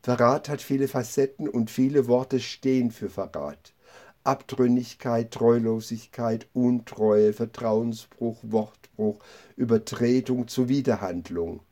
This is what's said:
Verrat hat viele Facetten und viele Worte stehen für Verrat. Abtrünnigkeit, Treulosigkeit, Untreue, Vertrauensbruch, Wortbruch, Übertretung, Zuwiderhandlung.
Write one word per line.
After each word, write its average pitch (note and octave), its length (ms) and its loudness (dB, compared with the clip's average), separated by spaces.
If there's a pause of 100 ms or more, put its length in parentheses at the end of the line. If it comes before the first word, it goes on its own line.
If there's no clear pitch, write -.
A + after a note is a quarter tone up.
Verrat B2 460 2
hat D3 140 -8
viele C3+ 260 -2
Facetten C3+ 640 -2
und A#2 200 -2
viele C3 380 2
Worte B2+ 320 2
stehen B2 520 -2
für G#2 180 -10
Verrat. D2 640 -10 (500)
Abtrünnigkeit, B2 1080 0
Treulosigkeit, A2+ 1200 0
Untreue, A2 800 2
Vertrauensbruch, A2+ 1080 -4
Wortbruch, G#2+ 800 -4 (360)
Übertretung, A#2+ 920 0
Zuwiderhandlung. F#2+ 1120 -2 (100)